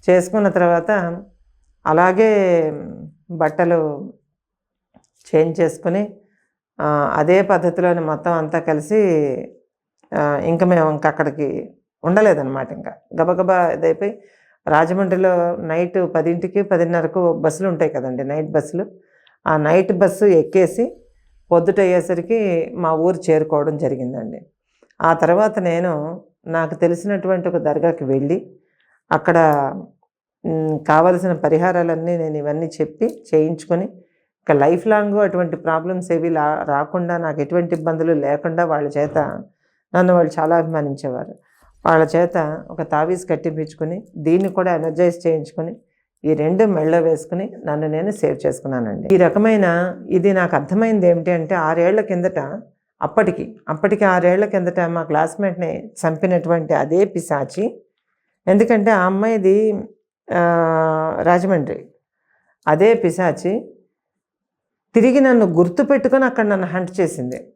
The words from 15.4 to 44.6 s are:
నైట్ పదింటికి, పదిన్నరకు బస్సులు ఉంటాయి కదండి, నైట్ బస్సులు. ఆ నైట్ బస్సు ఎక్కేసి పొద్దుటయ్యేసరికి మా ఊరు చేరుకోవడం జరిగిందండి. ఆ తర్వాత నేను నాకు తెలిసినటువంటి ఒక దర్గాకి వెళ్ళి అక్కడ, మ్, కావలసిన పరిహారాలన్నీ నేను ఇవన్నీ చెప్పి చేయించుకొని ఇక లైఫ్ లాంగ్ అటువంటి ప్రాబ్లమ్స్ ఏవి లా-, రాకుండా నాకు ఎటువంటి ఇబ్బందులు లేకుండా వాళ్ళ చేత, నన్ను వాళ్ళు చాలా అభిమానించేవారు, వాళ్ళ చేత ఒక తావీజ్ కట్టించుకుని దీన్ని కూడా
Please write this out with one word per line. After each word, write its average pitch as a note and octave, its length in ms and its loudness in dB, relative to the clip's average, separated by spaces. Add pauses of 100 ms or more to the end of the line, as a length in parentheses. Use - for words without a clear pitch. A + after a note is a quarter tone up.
నైట్ E3+ 600 -2
పదింటికి, F3 460 0
పదిన్నరకు E3+ 720 0
బస్సులు D#3+ 340 -2
ఉంటాయి D#3+ 240 0
కదండి, C3 320 -6
నైట్ D3+ 280 -4
బస్సులు. - 340 -4 (640)
ఆ D#3 100 2
నైట్ E3+ 340 2
బస్సు F#3+ 340 2
ఎక్కేసి F#3 720 2 (540)
పొద్దుటయ్యేసరికి F3+ 1200 0
మా E3+ 200 -2
ఊరు E3 260 0 (100)
చేరుకోవడం D#3 480 2
జరిగిందండి. C3 680 -6 (560)
ఆ E3 120 4
తర్వాత G3+ 460 2
నేను E3+ 600 -4 (260)
నాకు E3 280 -4
తెలిసినటువంటి F3+ 720 -2
ఒక F3 100 -2
దర్గాకి D#3 460 0
వెళ్ళి C#3+ 480 -2 (600)
అక్కడ, E3+ 260 2 (1080)
మ్, D#3 420 -2
కావలసిన F3 460 4
పరిహారాలన్నీ E3+ 840 0
నేను D#3 200 -4
ఇవన్నీ D3 280 -4
చెప్పి - 600 -6 (100)
చేయించుకొని E3 500 0 (500)
ఇక - 160 -4
లైఫ్ D#3 360 2
లాంగ్ G#3 320 0
అటువంటి F3+ 380 0
ప్రాబ్లమ్స్ F3 540 -4
ఏవి E3+ 180 0
లా-, D3+ 340 -2
రాకుండా E3+ 540 -2
నాకు D#3+ 240 -4
ఎటువంటి E3+ 340 -2
ఇబ్బందులు D#3+ 380 -2
లేకుండా D3 520 -2
వాళ్ళ D3 320 -2
చేత, D3 460 -4 (520)
నన్ను F3+ 180 4
వాళ్ళు E3+ 260 2
చాలా D#3+ 180 2
అభిమానించేవారు, D3 800 -4 (500)
వాళ్ళ D#3+ 300 4
చేత E3 540 -2
ఒక E3 120 -10
తావీజ్ E3+ 480 -2
కట్టించుకుని D#3+ 760 -6 (140)
దీన్ని E3+ 320 2
కూడా F#3 260 0